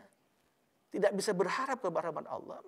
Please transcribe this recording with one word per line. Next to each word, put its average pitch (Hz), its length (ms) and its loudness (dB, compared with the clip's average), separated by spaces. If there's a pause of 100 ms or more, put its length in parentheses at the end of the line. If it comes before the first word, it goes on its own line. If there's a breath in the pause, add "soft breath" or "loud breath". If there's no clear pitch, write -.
(920)
tidak 202 240 4
bisa 196 160 2
berharap 247 480 2
kepada 165 320 0
rahmat 151 160 -8
Allah, - 400 -8